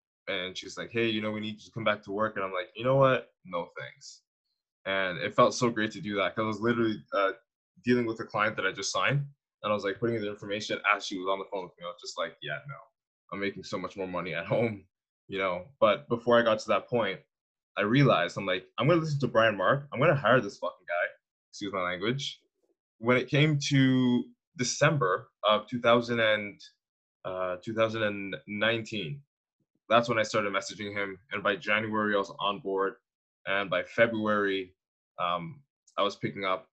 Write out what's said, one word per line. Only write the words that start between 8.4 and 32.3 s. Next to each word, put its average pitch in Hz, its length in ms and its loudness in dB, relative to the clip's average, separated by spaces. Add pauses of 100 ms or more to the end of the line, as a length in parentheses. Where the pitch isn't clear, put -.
that 95 100 -2
I 95 60 0
just 95 180 -6
signed. 104 280 0 (440)
And 104 80 -2
I 107 40 2
was, 98 100 -4
like, 95 160 -4
putting 117 160 0
in 107 60 -4
the 104 80 -4
information 104 500 -6 (120)
as 101 140 0
she 98 120 -6
was 92 100 -4
on 98 100 0
the 95 80 -8
phone 98 180 -8
with 85 140 -20
me. 85 60 -18
I 87 40 -6
was 87 120 -12
just - 180 -14
like, 85 240 -6
"Yeah, 73 240 -6
no, - 100 -14 (560)
I'm 98 80 -6
making 98 240 -6
so 104 140 -6
much 90 180 -8
more 92 120 -6
money 87 260 -6
at 85 120 -4
home," 107 420 0 (400)
you 95 100 -6
know? 90 400 -2
But 104 300 4
before 120 300 4
I 117 40 6
got 110 180 4
to - 80 -14
that 98 200 0
point, 104 320 -2 (560)
I 95 60 0
realized, 104 560 4
I'm 101 80 -4
like, 92 220 -2 (100)
"I'm 123 100 2
gonna 170 120 4
listen 151 200 -2
to 135 80 0
Brian 110 280 4
Mark. 110 360 0
I'm 110 80 -2
gonna 151 160 6
hire 127 240 6
this 104 180 -8
fucking - 280 -8
guy." 87 200 -2 (440)
Excuse 98 220 -8
my 95 100 -2
language. 95 600 -4 (560)
When 120 180 2
it 127 120 0
came 147 300 4 (100)
to 127 560 4 (320)
December 123 760 0 (140)
of - 240 4
two 123 120 -4
thousand 120 400 4
and, 107 400 0 (640)
uh, 92 340 -4
two 110 160 -8
thousand 113 300 0
and 101 320 -4 (100)
nineteen, 104 760 -2 (680)
that's 117 200 4
when 113 100 0
I 110 40 2
started 104 300 -2
messaging 98 420 -6
him. 98 260 -6 (100)
And 101 120 -6
by 101 140 2
January, 107 580 0
I 101 40 4
was 98 120 -2 (100)